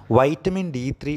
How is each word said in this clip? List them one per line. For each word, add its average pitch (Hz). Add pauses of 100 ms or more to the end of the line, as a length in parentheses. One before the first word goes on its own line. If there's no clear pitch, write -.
(180)
വൈറ്റമിൻ 175
ഡി 123 (200)
ത്രീ 147